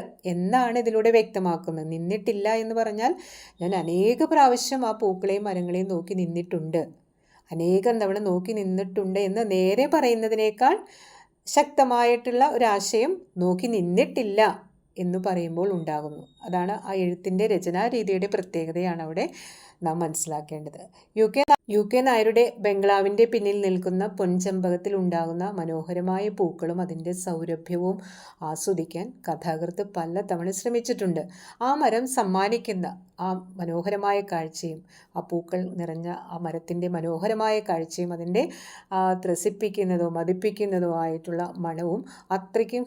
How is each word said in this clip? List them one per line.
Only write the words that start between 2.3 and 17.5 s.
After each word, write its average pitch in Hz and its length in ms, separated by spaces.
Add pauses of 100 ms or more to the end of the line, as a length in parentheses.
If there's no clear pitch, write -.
എന്ന് 226 220
പറഞ്ഞാൽ 220 360 (460)
ഞാൻ 175 180
അനേക 185 480
പ്രാവശ്യം 269 600
ആ 220 60
പൂക്കളെയും 202 520
മരങ്ങളെയും 185 460
നോക്കി 180 260
നിന്നിട്ടുണ്ട്, 170 680 (680)
അനേകം 190 480
തവണ 202 200
നോക്കി 185 340
നിന്നിട്ടുണ്ട് 190 680
എന്ന് 202 320
നേരെ 190 360
പറയുന്നതിനേക്കാൾ 226 880 (720)
ശക്തമായിട്ടുള്ള 247 1000
ഒരാശയം 233 680 (240)
നോക്കി 185 320
നിന്നിട്ടില്ല 208 720 (560)
എന്ന് 185 240
പറയുമ്പോൾ 180 500
ഉണ്ടാകുന്നു. 151 540 (160)
അതാണ് 180 420
ആ 196 120
എഴുത്തിൻ്റെ 185 520
രചനാരീതിയുടെ 190 800